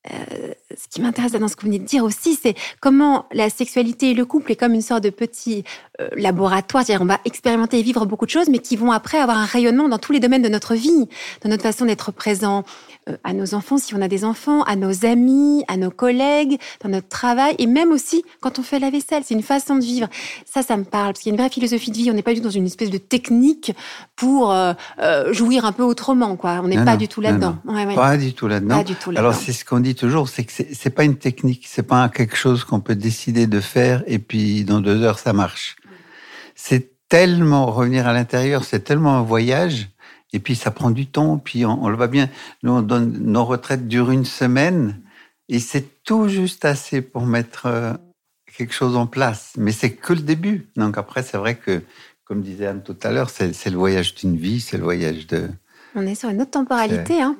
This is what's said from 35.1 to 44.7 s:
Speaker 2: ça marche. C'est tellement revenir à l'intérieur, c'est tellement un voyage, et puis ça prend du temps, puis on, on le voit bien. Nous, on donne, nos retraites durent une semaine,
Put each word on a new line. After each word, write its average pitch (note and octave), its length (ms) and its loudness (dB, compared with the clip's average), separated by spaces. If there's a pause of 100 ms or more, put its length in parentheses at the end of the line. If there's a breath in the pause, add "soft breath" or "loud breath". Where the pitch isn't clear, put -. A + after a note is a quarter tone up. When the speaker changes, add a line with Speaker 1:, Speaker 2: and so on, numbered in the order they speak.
Speaker 2:
ça A2+ 140 -2
marche. - 420 -2 (800 loud breath)
C'est - 380 -2 (160)
tellement E3+ 580 4
revenir B2 400 0
à A#2+ 60 2
l'intérieur, B2+ 500 0
c'est G#2+ 160 -2
tellement D3 380 2
un A#2+ 40 2
voyage, A#2 680 0 (420 soft breath)
et G2+ 80 -4
puis B2 160 -2
ça A2 160 -4
prend B2 180 0
du C3 160 0
temps, D3+ 320 0
puis A#2+ 260 -4
on, A2+ 200 0
on G#2+ 60 0
le G#2+ 60 0
voit A#2+ 120 0
bien. C3+ 200 2 (360 loud breath)
Nous, B2 80 0
on B2 100 2
donne, A#2 300 0 (120)
nos A2+ 220 2
retraites B2 420 -4
durent A#2+ 220 2
une C3 160 2
semaine, C3 760 0 (480 soft breath)